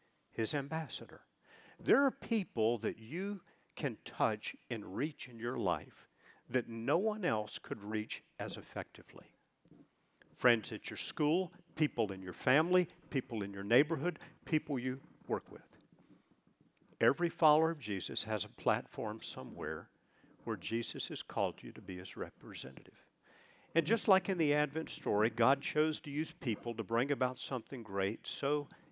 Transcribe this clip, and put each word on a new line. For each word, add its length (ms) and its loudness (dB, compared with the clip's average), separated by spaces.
his 240 -2
ambassador. 680 -6
There 260 6
are 60 4
people 680 0
that 200 -2
you 420 -6
can 300 -4
touch 500 -2
and 260 -6
reach 320 -4
in 120 -14
your 180 -2
life 500 -2
that 180 0
no 300 0
one 260 0
else 340 0
could 240 -8
reach 400 -4
as 200 -4
effectively. 760 -12
Friends 400 4
at 160 -8
your 80 -8
school, 560 0
people 360 2
in 100 -6
your 120 -8
family, 560 4
people 320 -2
in 120 -4
your 100 -6
neighborhood, 560 4
people 340 -2
you 220 -4
work 220 -2
with. 280 -18
Every 300 4
follower 420 4
of 80 -6
Jesus 460 -4
has 180 -2
a 60 -10
platform 720 -2
somewhere 680 -8
where 140 -4
Jesus 500 -4
has 160 -8
called 400 -2
you 80 -10
to 100 -14
be 160 -8
his 200 -10
representative. 880 -12
And 120 4
just 240 0
like 180 6
in 100 0
the 160 4
Advent 360 0
story, 400 4
God 320 4
chose 400 0
to 100 -8
use 220 -2
people 420 -4
to 80 -4
bring 280 2
about 260 0
something 440 -6
great, 460 0
so 400 -2